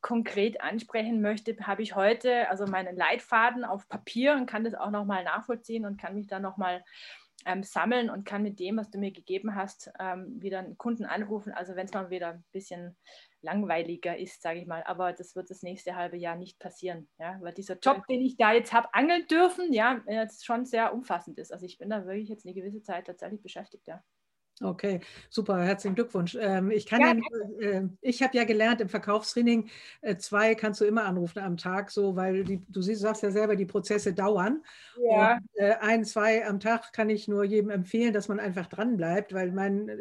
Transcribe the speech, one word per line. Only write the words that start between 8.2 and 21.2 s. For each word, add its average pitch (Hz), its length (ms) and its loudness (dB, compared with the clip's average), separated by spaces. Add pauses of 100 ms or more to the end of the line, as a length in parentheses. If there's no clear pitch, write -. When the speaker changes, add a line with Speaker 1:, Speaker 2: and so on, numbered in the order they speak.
Speaker 1:
kann 202 180 -4
mit 208 160 -4
dem, 190 180 -4
was 214 140 -6
du 196 80 -8
mir 196 140 -4
gegeben 196 420 -6
hast, 202 360 -8 (100)
ähm, 185 420 -8
wieder 190 160 -6
einen 185 180 -12
Kunden 233 280 -4
anrufen. 208 480 -6
Also 180 240 -8
wenn's 190 180 -8
mal 190 160 -6
wieder 175 200 -6
ein 175 220 -16
bisschen 175 440 -12 (460)
langweiliger 170 760 -2
ist, - 240 -14
sag 170 140 -4
ich 175 100 -12
mal. 165 180 -8
Aber 180 280 -2
das 180 240 -14
wird 180 140 -10
das 185 120 -16
nächste 180 320 -10
halbe 175 220 -6
Jahr 170 200 -6
nicht 185 220 -16
passieren, 170 500 -10 (100)
ja, 180 220 -10
weil 175 140 -10
dieser 185 240 -10
Job, 277 200 4
Speaker 2:
Okay. - 100 -14
Speaker 1:
den 254 140 0
ich 254 140 0
da 220 160 6
jetzt 233 200 4
hab 247 200 4
angeln 339 360 4
dürfen, 359 440 4
ja, 233 360 4
jetzt 220 360 -4
schon 240 220 0
sehr 226 260 2
umfassend 180 460 -6